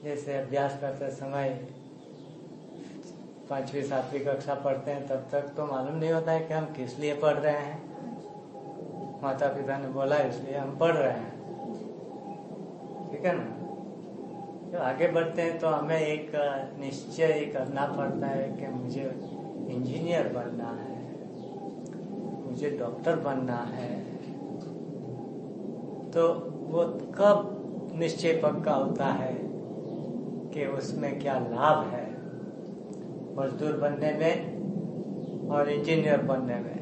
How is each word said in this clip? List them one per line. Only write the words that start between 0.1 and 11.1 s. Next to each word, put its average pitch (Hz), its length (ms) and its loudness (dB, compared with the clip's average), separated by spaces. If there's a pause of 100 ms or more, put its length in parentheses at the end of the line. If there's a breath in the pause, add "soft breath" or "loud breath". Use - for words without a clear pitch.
अभ्यास 139 440 2
करते 135 320 -2
समय 139 360 -2 (2000)
पांचवी 139 320 -2
सातवीं 135 400 0
कक्षा 139 340 0
पढ़ते 135 340 0
हैं, 139 180 -2
तब 135 240 -2
तक 143 240 0
तो 151 100 0
मालूम 139 300 -2
नहीं 160 160 2
होता 160 200 4
है 160 160 4
कि 156 60 -2
हम 156 200 0
किस 127 240 -4
लिए 147 220 2
पढ़ 147 180 6
रहे 147 220 4
हैं। - 1600 -8
माता 139 320 2
पिता 135 240 -2
ने 135 120 -4
बोला 139 280 4
इसलिए 135 380 0
हम 135 220 -2
पढ़ 165 180 8
रहे 135 160 6